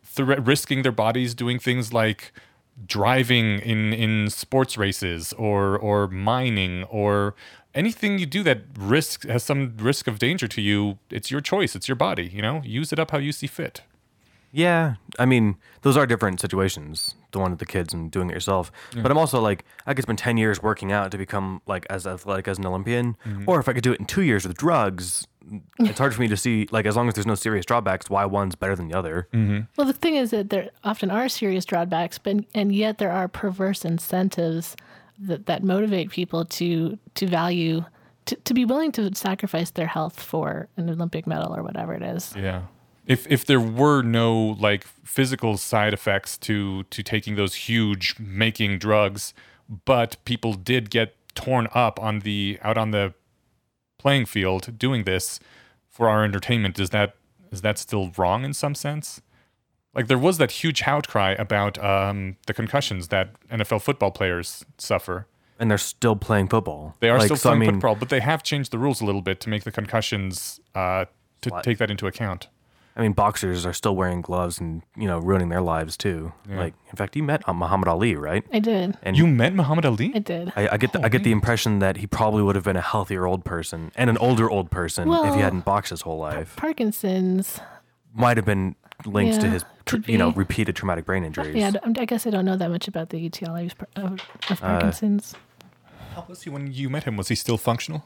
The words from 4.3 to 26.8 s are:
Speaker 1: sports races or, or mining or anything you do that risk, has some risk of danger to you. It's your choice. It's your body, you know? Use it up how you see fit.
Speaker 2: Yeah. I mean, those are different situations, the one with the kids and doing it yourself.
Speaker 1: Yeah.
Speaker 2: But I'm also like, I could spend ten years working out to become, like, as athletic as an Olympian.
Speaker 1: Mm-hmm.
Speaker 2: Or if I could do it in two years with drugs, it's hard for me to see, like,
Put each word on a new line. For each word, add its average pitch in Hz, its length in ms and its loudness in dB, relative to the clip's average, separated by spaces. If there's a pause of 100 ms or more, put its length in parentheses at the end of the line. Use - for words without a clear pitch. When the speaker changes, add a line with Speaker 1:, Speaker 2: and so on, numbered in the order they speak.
Speaker 1:
sports - 460 0
races 92 560 -2
or, 101 440 0
or 104 300 2
mining 98 800 -2
or 101 500 0 (400)
anything 202 420 0
you 180 80 -2
do 151 180 -4
that 123 180 4 (160)
risk, 110 500 0
has 117 160 0
some 139 340 -2
risk 120 300 0
of 110 120 -4
danger 131 280 0
to 104 140 -6
you. 101 360 2 (140)
It's - 200 -8
your 143 100 -4
choice. 190 340 0
It's - 120 -8
your 131 80 0
body, 87 320 0
you 98 140 -8
know? 139 220 -2
Use 123 280 -4
it - 80 -2
up 165 120 -2
how 151 80 -2
you 143 120 -2
see - 160 -8
fit. - 340 -10 (680)
Speaker 2:
Yeah. 165 440 2 (240)
I 123 60 4
mean, 113 320 4 (240)
those 135 160 6
are 139 100 6
different 101 320 2
situations, 90 760 -2 (160)
the 95 80 -4
one 92 120 0
with 82 80 -6
the - 60 -6
kids 87 280 -2
and 82 160 -6
doing 90 200 -2
it 82 40 -6
yourself. 92 380 -2 (240)
Speaker 1:
Yeah. 117 80 -4
Speaker 2:
But 131 80 4
I'm 147 60 4
also 143 240 4
like, 104 240 0 (200)
I 139 80 -2
could 131 100 0
spend 110 140 -2
ten 120 200 0
years 107 260 2
working 101 280 0
out 98 200 0
to 101 60 -8
become, 95 500 -6
like, 95 220 -6
as 95 180 -8
athletic 95 400 -6
as 95 100 -4
an 95 80 -6
Olympian. 113 600 -2
Speaker 1:
Mm-hmm. 101 200 -8
Speaker 2:
Or 175 140 4
if - 100 0
I 123 40 0
could 120 100 0
do 123 80 4
it - 80 0
in 107 80 -6
two - 160 0
years 101 240 4
with 87 100 -6
drugs, 101 680 0 (520)
it's 214 200 2
hard 135 160 4
for 120 60 0
me 117 80 4
to 104 80 2
see, 110 340 0
like, 120 140 2